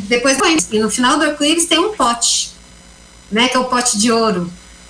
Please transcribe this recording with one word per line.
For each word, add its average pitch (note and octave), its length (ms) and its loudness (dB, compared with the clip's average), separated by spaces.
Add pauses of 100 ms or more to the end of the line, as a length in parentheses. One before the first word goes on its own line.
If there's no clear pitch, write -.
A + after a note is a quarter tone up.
depois A#3+ 340 0
do G4+ 60 0
arco-íris", D#4+ 280 2
e G#3+ 80 2
no A3 120 2
final C4 260 2
do D#4 80 2
arco-íris D4+ 400 0
tem D#4+ 140 0
um G#4+ 140 0
pote, - 580 -2 (800)
né? A3+ 160 2
Que B3+ 100 -2
é - 20 0
o B3 60 0
pote A#3+ 320 -2
de A3+ 140 2
ouro, G#3 400 0 (380)